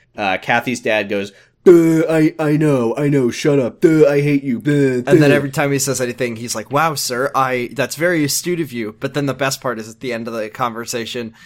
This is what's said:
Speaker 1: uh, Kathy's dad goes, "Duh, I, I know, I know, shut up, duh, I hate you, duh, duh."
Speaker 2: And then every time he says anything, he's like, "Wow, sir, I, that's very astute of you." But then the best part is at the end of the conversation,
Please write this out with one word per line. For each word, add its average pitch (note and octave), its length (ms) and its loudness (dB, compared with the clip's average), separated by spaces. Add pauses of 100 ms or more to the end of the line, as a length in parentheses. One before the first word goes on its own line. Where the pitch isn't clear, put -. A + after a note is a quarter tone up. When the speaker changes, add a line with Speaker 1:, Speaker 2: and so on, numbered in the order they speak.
(180)
Speaker 1:
uh, G2 240 -2
Kathy's A#2+ 400 0
dad G#2+ 280 0
goes, G2+ 220 -4 (320)
"Duh, E3 460 6
I, D#3+ 300 2
I D3+ 180 2
know, C3+ 400 2
I C#3+ 120 0
know, C3+ 200 2
shut C#3 300 0
up, - 220 -2
duh, D#3+ 280 6
I C#3+ 120 2
hate C#3+ 220 0
you, A#2+ 180 -2
duh, C#3 400 2
duh." B2 100 -2
Speaker 2:
And D3+ 100 6
then C#3+ 100 6
every C#3 200 0
time C#3+ 200 -2
he C#3 80 0
says C3+ 220 -4
anything, A#2+ 360 -4
he's A#2 180 -10
like, G#2+ 160 -10
"Wow, D3+ 240 0
sir, B2+ 400 -4
I, B2+ 380 0
that's B2 220 -4
very E3 280 0
astute E3+ 380 -4
of C#3+ 100 -6
you." A2+ 280 -8
But C3 140 -6
then C#3+ 140 -2
the C3+ 80 -2
best C3+ 260 -4
part A#2+ 180 -4
is A2 100 -12
at A2+ 100 -20
the B2 140 -6
end A2+ 140 -8
of A2+ 60 -8
the A2 160 -6
conversation, A#2 840 -8 (120)